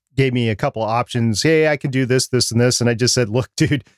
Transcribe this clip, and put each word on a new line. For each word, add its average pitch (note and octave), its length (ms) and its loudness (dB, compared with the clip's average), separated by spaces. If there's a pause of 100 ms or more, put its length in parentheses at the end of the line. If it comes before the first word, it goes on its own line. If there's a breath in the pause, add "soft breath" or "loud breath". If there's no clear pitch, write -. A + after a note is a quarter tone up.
(160)
gave C3+ 160 0
me A#2+ 160 0
a G#2 80 -2
couple A#2+ 260 -4
options. A#2 600 -2
"Hey, D#3 240 4
I D3+ 80 0
can C#3 160 -6
do C3 140 0
this, B2+ 200 0
this, B2 240 -2
and A2+ 100 0
this." B2 200 2
And A#2+ 100 2
I A#2 40 2
just A#2 200 0
said, B2 140 0
"Look, A2+ 280 -2
dude, D3+ 280 0 (140 soft breath)